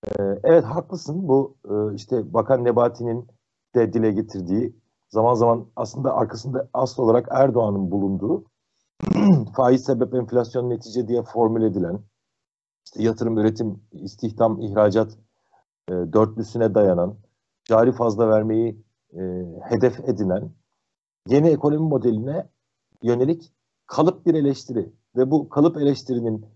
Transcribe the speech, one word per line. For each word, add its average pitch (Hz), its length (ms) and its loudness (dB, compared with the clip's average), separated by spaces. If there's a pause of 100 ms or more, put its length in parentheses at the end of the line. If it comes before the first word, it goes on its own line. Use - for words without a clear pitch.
Ee, - 180 -6 (200)
evet, 165 200 6
haklısın. 165 640 -8
Bu, 135 300 2 (120)
e, 104 260 -2
işte 104 380 -6
Bakan 123 300 0
Nebati'nin 120 640 0 (480)
de 110 180 2
dile 110 180 2
getirdiği, 101 640 -4 (340)
zaman 113 240 2
zaman 117 420 2
aslında 131 400 -4
arkasında 123 580 -4
asıl 127 300 -2
olarak 117 280 4
Erdoğan'ın 110 600 2
bulunduğu, 98 540 -2 (540)
<clears throat> 165 560 2
faiz 127 280 4
sebep 123 300 -2
enflasyon 120 560 -2
netice 113 380 -6
diye 120 160 -2
formüle 113 420 0
edilen, 92 340 -2 (840)
işte - 180 -8
yatırım, 113 340 0
üretim, 110 440 -2 (100)
istihdam, 107 720 -4
ihracat, 107 560 0 (720)
e, 92 40 -4
dörtlüsüne 107 840 0
dayanan, 95 400 2 (500)
cari 117 260 4
fazla 113 380 0
vermeyi, 110 540 0 (300)
e, 85 60 -14 (440)
hedef 120 360 0
edinen 104 520 -2 (760)
yeni 147 220 4
ekonomi 151 400 0
modeline 123 600 -2 (540)
yönelik 127 500 -2 (340)
kalıp 175 380 0
bir 170 80 4
eleştiri 135 600 -2 (220)
ve 131 160 2
bu 147 180 0
kalıp 160 280 2
eleştirinin 120 680 -2 (100)